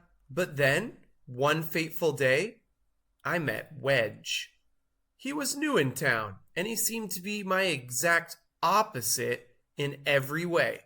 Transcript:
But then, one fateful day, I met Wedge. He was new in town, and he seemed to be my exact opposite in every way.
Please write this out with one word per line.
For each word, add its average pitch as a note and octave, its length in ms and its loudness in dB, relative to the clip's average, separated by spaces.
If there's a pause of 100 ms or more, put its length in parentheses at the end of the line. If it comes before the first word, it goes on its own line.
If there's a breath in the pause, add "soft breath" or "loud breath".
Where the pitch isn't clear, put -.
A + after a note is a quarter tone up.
(300)
But E3 280 -4
then, D3 360 2 (320)
one C#3+ 380 2
fateful D#3+ 480 -2
day, C#3 460 2 (680)
I D#3+ 160 -2
met A2+ 400 -4
Wedge. B2 720 0 (680)
He C4+ 160 -8
was C#4 220 -4
new C#4+ 220 0
in C3+ 160 2
town, A2+ 420 0 (200)
and F3 120 -2
he A3+ 80 -4
seemed A3 360 -2
to F3+ 100 -8
be G#3 220 -6
my F#3 200 0
exact E3 760 0 (240)
opposite C3+ 920 0 (220)
in C#3+ 280 -4
every C#3+ 400 0
way. D3 400 0